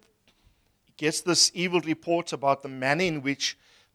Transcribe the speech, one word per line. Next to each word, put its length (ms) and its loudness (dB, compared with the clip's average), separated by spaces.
gets 240 -2
this 340 2
evil 260 2
report 520 -2
about 280 0
the 80 -10
manner 340 0
in 180 0
which 360 -4